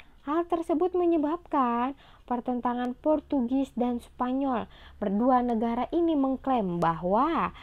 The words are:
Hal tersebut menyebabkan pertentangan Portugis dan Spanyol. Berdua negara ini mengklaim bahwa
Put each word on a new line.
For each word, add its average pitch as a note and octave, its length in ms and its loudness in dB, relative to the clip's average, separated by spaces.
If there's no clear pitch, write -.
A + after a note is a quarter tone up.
Hal E4+ 160 0
tersebut F4 480 0
menyebabkan D4 1040 0
pertentangan B3 720 -4
Portugis C#4 800 0
dan A#3+ 240 -2
Spanyol. B3 720 -4
Berdua A#3+ 400 2
negara A#3 480 -2
ini E4 240 2
mengklaim C4 640 0
bahwa F3+ 720 0